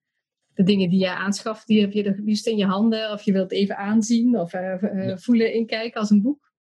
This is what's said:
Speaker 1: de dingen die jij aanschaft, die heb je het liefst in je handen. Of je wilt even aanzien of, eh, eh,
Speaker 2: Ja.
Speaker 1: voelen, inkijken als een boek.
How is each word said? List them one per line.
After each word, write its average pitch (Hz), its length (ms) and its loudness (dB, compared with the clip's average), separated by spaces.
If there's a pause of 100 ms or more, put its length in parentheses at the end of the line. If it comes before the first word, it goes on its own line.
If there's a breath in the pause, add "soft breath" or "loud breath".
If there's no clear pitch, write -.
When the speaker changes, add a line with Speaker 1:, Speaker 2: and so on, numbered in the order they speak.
(540)
Speaker 1:
de 196 100 2
dingen 190 260 4
die 185 100 2
jij 185 140 0
aanschaft, 202 540 -6
die 214 140 4
heb 196 100 0
je 208 120 -2
het 196 160 -2
liefst 208 280 -2
in 226 100 -2
je 196 80 2
handen. 220 460 0
Of 208 100 -10
je 208 100 0
wilt 190 200 0
even 196 260 0
aanzien 226 600 0
of, 170 140 -4
eh, 185 300 -6
eh, 190 240 -4
Speaker 2:
Ja. 190 100 -4
Speaker 1:
voelen, 226 360 2
inkijken 226 460 -4
als 208 100 -4
een 208 120 6
boek. 269 300 -6 (100)